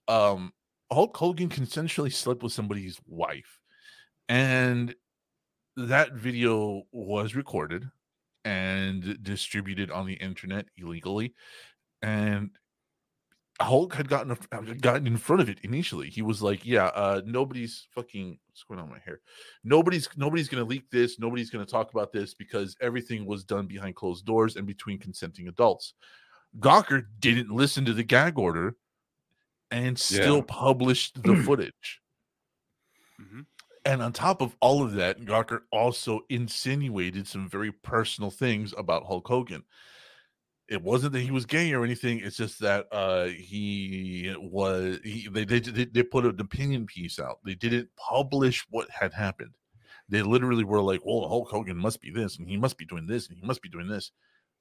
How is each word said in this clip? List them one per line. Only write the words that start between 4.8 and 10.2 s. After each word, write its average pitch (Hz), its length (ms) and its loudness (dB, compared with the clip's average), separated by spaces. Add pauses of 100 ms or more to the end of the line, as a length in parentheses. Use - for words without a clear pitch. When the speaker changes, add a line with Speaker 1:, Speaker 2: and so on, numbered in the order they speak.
Speaker 1:
that 131 360 4
video 113 800 0
was 104 420 -2
recorded 95 560 -4 (540)
and 95 760 -2
distributed 98 680 -6
on 95 160 -6
the 95 80 -6
internet 95 520 -8 (100)